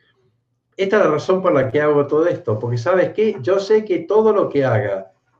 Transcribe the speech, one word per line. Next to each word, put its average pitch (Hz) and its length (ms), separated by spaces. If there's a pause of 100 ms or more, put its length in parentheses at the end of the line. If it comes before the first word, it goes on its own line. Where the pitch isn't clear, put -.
(760)
Esta 196 220
es 190 80
la 160 40
razón 180 320
por 180 120
la 131 180
que 147 100
hago 147 240
todo 151 220
esto, 113 320
porque 120 180
¿sabes 175 340
qué? 214 300
Yo 180 160
sé 214 260
que 185 160
todo 220 320
lo 202 160
que 139 160
haga 104 480 (280)